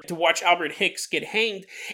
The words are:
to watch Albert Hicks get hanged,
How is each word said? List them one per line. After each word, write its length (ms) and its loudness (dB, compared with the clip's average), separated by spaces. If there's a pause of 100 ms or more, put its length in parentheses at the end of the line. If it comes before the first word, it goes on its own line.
to 80 -6
watch 280 2
Albert 300 4
Hicks 340 -2
get 180 -2
hanged, 400 -2 (300)